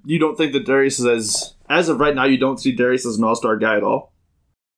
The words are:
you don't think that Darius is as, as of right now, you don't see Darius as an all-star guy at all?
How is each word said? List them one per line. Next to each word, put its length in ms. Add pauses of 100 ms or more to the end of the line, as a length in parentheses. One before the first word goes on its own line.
you 140
don't 160
think 180
that 120
Darius 340
is 80
as, 460 (140)
as 220
of 100
right 140
now, 120
you 120
don't 220
see 120
Darius 360
as 100
an 60
all-star 340
guy 200
at 60
all? 280 (680)